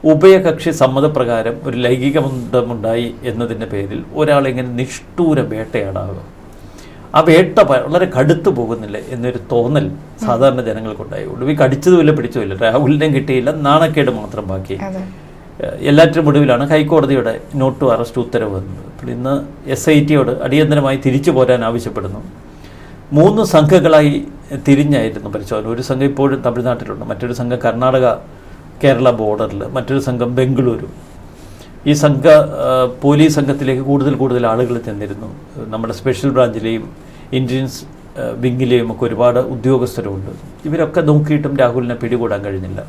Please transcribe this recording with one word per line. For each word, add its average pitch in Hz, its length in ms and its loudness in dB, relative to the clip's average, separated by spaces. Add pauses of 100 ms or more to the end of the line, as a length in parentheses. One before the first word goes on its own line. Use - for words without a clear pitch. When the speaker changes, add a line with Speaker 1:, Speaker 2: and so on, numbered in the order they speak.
Speaker 1:
ഉഭയകക്ഷി 165 640 4
സമ്മതപ്രകാരം 131 840 0 (100)
ഒരു 123 120 -6
ലൈംഗിക 127 420 0
ബന്ധമുണ്ടായി 120 1040 -2
എന്നതിൻ്റെ 113 440 -6
പേരിൽ 101 360 -8 (120)
ഒരാളിങ്ങനെ 139 540 0
നിഷ്ഠൂര 131 720 -2
വേട്ടയാടാകുക. 98 840 -6 (920)
ആ 156 60 6
വേട്ട 165 380 4
പ-, 135 280 4
വളരെ 170 320 0
കടുത്തു 165 320 2
പോകുന്നില്ലേ 113 580 -4
എന്നൊരു 123 300 -6 (140)
തോന്നൽ 120 380 0 (360)
സാധാരണ 123 340 2
ജനങ്ങൾക്കുണ്ടായി. 110 680 -8
ഒടുവിൽ 139 320 -4
കടിച്ചതുമില്ല, 151 560 4
പിടിച്ചതുമില്ല, 117 420 -4
രാഹുലിനെയും 139 580 2
കിട്ടിയില്ല, 131 360 0
നാണക്കേട് 151 600 2
മാത്രം 104 380 -8
ബാക്കി. 95 260 -8
Speaker 2:
അതെ. 190 240 -8 (640)
Speaker 1:
ഏഹ്, - 180 -6
എല്ലാറ്റിനും 156 480 4
ഒടുവിലാണ് 139 400 4
ഹൈക്കോടതിയുടെ 139 720 2 (160)
note 131 240 0
to 131 100 2
arrest 117 300 -2
ഉത്തരവ് 113 340 -4
വന്നത്. 95 460 -12
അപ്പോൾ 123 120 -10
ഇന്ന് 135 580 -6
എസ് 135 200 0
ഐ 147 160 4
ടിയോട് 139 240 2 (120)
അടിയന്തരമായി 139 540 2
തിരിച്ചു 135 340 0
പോരാൻ 127 340 2
ആവശ്യപ്പെടുന്നു. 107 540 -6 (960)
മൂന്ന് 202 300 4
സംഘങ്ങളായി 151 840 4 (440)
തിരിഞ്ഞായിരുന്നു 117 640 2
പരിശോധന. 107 380 -6
ഒരു 117 140 -4
സംഘം 131 220 -2
ഇപ്പോഴും 139 360 0
തമിഴ്നാട്ടിലുണ്ട്, 117 640 -4
മറ്റൊരു 113 280 -6
സംഘം 120 320 -4
കർണാടക 123 500 2 (680)
കേരള 127 260 4
ബോർഡറിൽ, 107 540 -2
മറ്റൊരു 127 340 -4
സംഘം 123 380 -4
ബംഗളൂരു. 127 500 0 (1000)
ഈ 147 60 2
സംഘ, 147 360 2
ആ, 131 640 4 (100)
പോലീസ് 147 320 4
സംഘത്തിലേക്ക് 135 480 0
കൂടുതൽ 139 320 0
കൂടുതൽ 120 320 0
ആളുകൾ 117 320 0
ചെന്നിരുന്നു. 101 560 -10 (360)
നമ്മുടെ 113 240 -6
സ്പെഷ്യൽ 135 360 -2
ബ്രാഞ്ചിലെയും 113 600 0 (420)
ഇന്റലിജൻസ്, 131 520 -4
ആ, - 460 -12
വിങ്ങിലെയും 120 600 0
ഒക്കെ 117 120 -4
ഒരുപാട് 120 340 2
ഉദ്യോഗസ്ഥരുണ്ട്. 120 920 -2 (340)
ഇവരൊക്കെ 156 360 -2
നോക്കിയിട്ടും 147 560 0
രാഹുലിനെ 120 380 0
പിടികൂടാൻ 113 500 -4
കഴിഞ്ഞില്ല. 95 440 -8